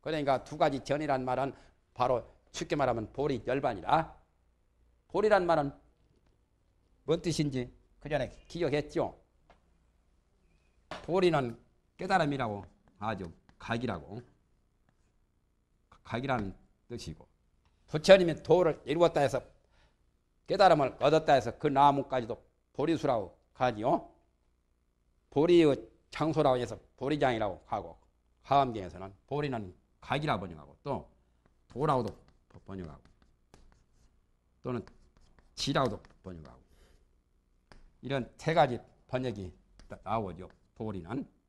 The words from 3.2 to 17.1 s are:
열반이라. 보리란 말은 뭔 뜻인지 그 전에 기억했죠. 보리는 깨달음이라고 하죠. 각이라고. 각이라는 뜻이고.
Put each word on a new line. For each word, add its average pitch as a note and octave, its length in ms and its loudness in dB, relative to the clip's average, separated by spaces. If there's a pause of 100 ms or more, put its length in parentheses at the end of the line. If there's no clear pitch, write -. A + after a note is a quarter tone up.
열반이라. C3 680 -4 (920)
보리란 G3+ 380 2
말은 D3+ 260 0 (1300)
뭔 E3 180 -2
뜻인지 D3 500 -2 (280)
그 C#3+ 100 -16
전에 C3+ 220 -2 (160)
기억했죠. D3 680 -4 (1900)
보리는 D#3 540 0 (400)
깨달음이라고 C#3+ 680 0 (340)
하죠. G2 320 -6 (260)
각이라고. A2 640 -6 (1800)
각이라는 A#2+ 500 -4 (360)
뜻이고. A2+ 360 -14 (640)